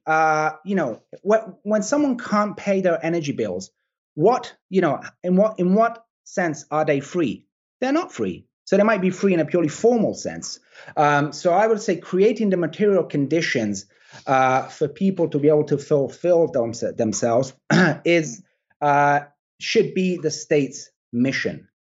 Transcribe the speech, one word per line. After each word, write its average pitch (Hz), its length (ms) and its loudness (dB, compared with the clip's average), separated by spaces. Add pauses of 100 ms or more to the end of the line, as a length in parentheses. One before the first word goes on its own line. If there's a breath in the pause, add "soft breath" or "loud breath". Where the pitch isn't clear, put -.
uh, 156 460 2 (140)
you 202 100 -4
know, 147 260 -2 (220)
wh-, 208 400 0
when 208 220 -2
someone 277 340 0
can't 208 380 -2
pay 196 240 -2
their 170 240 0
energy 165 280 -2
bills, 98 380 -6 (440)
what, 220 380 2 (160)
you 185 120 0
know, 143 200 0 (220)
in 180 140 2
what, 214 240 2
in 180 140 2
what 226 300 0 (200)
sense 165 480 -4
are 156 120 0
they 147 140 2
free? 139 480 -4 (340)
They're 254 120 -2
not 359 200 -2
free. - 340 -6 (180)
So - 120 0
they 196 60 4
might 214 200 2
be 185 80 2
free 190 240 0
in 170 60 2
a 151 40 2
purely 165 240 0
formal 208 460 0
sense. - 440 -12 (380 loud breath)
Um, 147 360 2
so 175 200 0
I 202 140 4
would 220 140 0
say 196 160 -2
creating 202 540 0
the 185 60 2
material 175 480 0
conditions, 135 840 -2 (400 loud breath)
uh, 131 420 2
for - 200 -4
people 175 400 -2
to 151 100 -4
be 143 100 2
able 151 160 4
to 147 140 -2
fulfill 156 720 0
them-, 117 240 -2 (240)
themselves 117 560 0 (180)
<clears throat> 165 340 2
is, 165 380 0 (380)
uh, 143 400 2 (400)
should - 340 0
be 185 220 0
the 151 140 -4
state's - 600 -4 (220)
mission. 123 560 -2 (140)